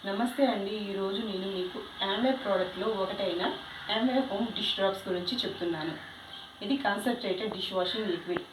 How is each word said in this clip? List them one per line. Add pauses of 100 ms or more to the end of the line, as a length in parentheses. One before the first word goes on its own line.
నమస్తే (100)
అండి, (160)
ఈరోజు (120)
నేను
మీకు (320)
Amway (100)
ప్రోడక్ట్లో (140)
ఒకటైన (520)
Amway
హోమ్ (120)
డిష్
డ్రాప్స్
గురించి
చెప్తున్నాను. (720)
ఇది
కాన్సన్ట్రేటెడ్
డిష్
వాషింగ్
లిక్విడ్.